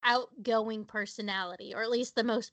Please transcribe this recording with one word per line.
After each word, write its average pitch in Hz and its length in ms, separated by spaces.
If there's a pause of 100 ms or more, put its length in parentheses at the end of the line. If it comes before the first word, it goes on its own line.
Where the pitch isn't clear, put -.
outgoing 226 840
personality, 196 880
or 214 80
at 226 80
least 240 240
the 226 100
most 233 280